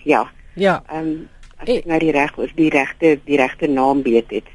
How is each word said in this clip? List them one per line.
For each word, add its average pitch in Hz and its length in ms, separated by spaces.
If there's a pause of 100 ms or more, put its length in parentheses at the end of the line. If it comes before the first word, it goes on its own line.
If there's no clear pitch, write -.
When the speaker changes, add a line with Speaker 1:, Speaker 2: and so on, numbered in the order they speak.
Speaker 1:
ja. 123 180 (340)
Speaker 2:
Ja. 190 200 (100)
Speaker 1:
Ehm, 160 380 (320)
as - 80
ek 240 160
Speaker 2:
En 170 100
Speaker 1:
nou 160 80
die 160 140
reg, 143 240
of 120 180
die 156 160
regte, 147 400 (140)
die 143 100
regte 135 320
naam 135 380
weet 113 320
het. - 160